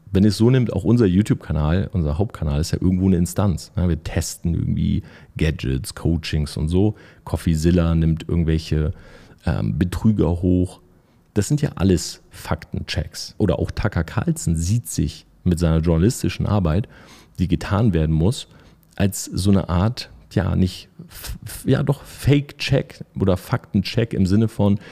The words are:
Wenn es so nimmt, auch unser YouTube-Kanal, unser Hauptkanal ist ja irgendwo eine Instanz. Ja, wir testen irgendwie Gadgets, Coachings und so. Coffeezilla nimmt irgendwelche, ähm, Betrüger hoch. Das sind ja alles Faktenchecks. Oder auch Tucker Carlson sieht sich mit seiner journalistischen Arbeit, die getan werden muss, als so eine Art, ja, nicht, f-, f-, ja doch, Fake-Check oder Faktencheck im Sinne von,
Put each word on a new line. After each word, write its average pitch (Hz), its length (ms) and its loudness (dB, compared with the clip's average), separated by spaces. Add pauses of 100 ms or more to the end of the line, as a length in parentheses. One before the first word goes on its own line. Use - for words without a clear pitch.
(120)
Wenn 98 120 4
es 104 120 4
so 113 140 4
nimmt, 127 220 2
auch 92 120 -4
unser 117 200 4
YouTube-Kanal, 87 880 2
unser 73 240 0
Hauptkanal 76 440 -2
ist 82 100 -4
ja - 100 -2
irgendwo 92 260 2
eine 95 100 4
Instanz. 87 600 -2
Ja, 90 120 0
wir 78 140 -2
testen - 520 -4
irgendwie 82 480 -2 (340)
Gadgets, 67 580 -2
Coachings 80 600 -2
und 76 120 -2
so. 98 260 2 (300)
Coffeezilla 82 680 2
nimmt 80 340 2
irgendwelche, 80 640 0 (520)
ähm, 53 340 -2
Betrüger 90 640 0
hoch. 90 380 0 (540)
Das 101 140 0
sind 147 120 0
ja - 140 -2
alles - 560 0
Faktenchecks. - 1080 -8
Oder - 220 0
auch - 120 -2
Tucker - 340 -2
Carlson - 520 -2
sieht 95 300 -2
sich - 400 -6 (160)
mit 87 160 2
seiner 82 200 2
journalistischen 85 680 0
Arbeit, 92 420 0 (500)
die 87 100 0
getan 104 440 2
werden 80 220 2
muss, 85 320 0 (480)
als - 320 -2
so 98 240 0
eine 98 180 2
Art, 92 420 -2 (220)
ja, 90 240 0
nicht, 92 320 -2 (200)
f-, - 360 -12
f-, - 220 -14
ja 135 160 2
doch, 139 220 -2
Fake-Check - 1000 -2 (140)
oder 95 180 2
Faktencheck - 800 -2
im 98 100 2
Sinne 104 240 2
von, 101 300 2 (140)